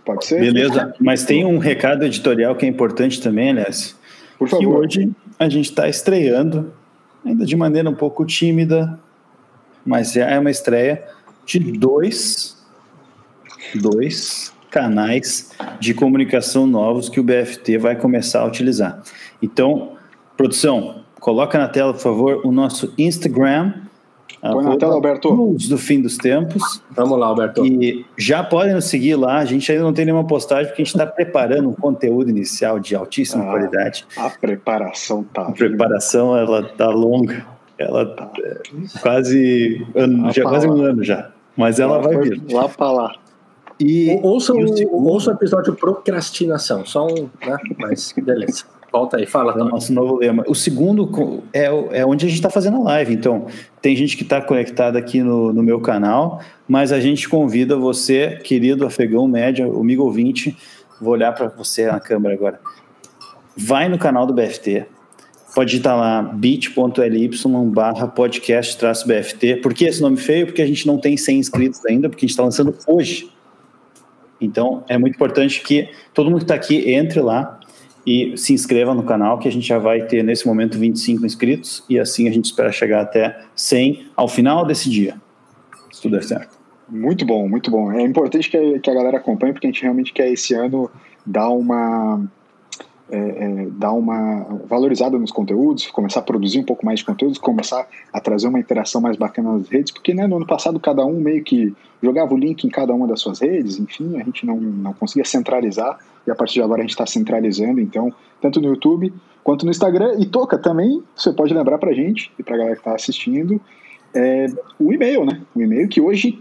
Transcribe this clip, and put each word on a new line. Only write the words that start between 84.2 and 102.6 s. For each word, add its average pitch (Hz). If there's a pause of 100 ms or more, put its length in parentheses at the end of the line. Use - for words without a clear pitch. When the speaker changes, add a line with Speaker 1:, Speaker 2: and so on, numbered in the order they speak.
Speaker 2:
final 147
desse 147
dia, 104 (760)
se -
tudo 110
der 104
certo. - (320)
Speaker 1:
Muito 127
bom, 107
muito 120
bom. 110
É 117
importante 143
que -
a, 151
que 131
a 131
galera 127
acompanhe, 127
porque 139
a 131
gente -
realmente 127
quer 127
esse 123
ano 123 (360)
dar 107
uma, 117 (920)
é, 107
é, 101
dar 101
uma 110 (120)
valorizada 127
nos 110
conteúdos, 110
começar 104
a -
produzir 107
um 135
pouco 120
mais 110
de -
conteúdos, 135
começar 123 (280)
a 92
trazer 107
uma 127
interação 117
mais 117
bacana 113
nas 101
redes, 143
porque, -
né, 190
no 185
ano 165
passado 165
cada 139
um 165
meio 151
que 110 (260)
jogava 131
o 131
link 160